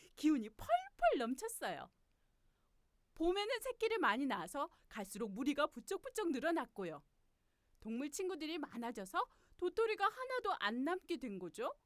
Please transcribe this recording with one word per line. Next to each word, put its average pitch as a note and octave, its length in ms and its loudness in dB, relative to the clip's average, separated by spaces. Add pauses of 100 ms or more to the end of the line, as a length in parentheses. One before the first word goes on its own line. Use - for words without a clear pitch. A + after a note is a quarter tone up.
(180)
기운이 C#4+ 320 4
펄펄 F5 680 2
넘쳤어요. B3 720 -2 (1300)
봄에는 G4+ 460 2
새끼를 A4+ 380 0
많이 B3+ 260 4
낳아서 A3 440 -2 (200)
갈수록 G#3 400 -6
무리가 C4+ 380 2
부쩍부쩍 F4+ 640 -4
늘어났고요. C4 720 -2 (760)
동물 A#3+ 320 -4
친구들이 F4 460 -2
많아져서 A#3 680 -4 (320)
도토리가 G#4 480 2
하나도 B4+ 540 0
안 A3+ 240 0
남게 E4+ 340 -2
된 G3+ 220 -6
거죠. G#3 340 -6 (120)